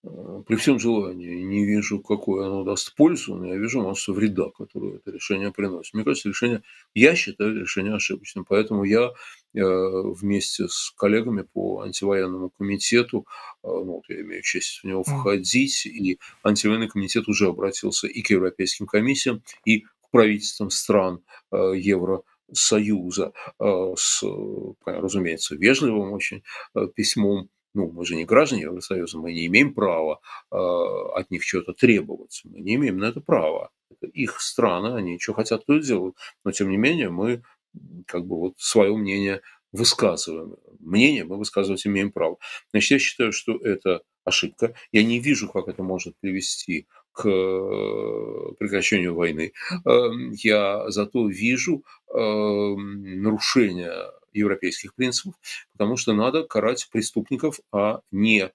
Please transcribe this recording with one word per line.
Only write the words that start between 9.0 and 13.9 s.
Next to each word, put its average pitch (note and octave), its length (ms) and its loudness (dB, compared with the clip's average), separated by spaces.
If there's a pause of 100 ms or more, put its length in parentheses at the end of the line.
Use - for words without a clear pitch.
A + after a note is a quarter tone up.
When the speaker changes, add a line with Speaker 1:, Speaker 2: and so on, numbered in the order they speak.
Speaker 1:
э, G#2 80 -4
вместе F#2+ 1040 0
с - 280 -6
коллегами G#2+ 460 2
по F#2+ 400 -6
антивоенному F#2+ 680 -2
комитету, G#2 760 0 (360)
э, - 60 -12
ну, F2+ 160 -4 (100)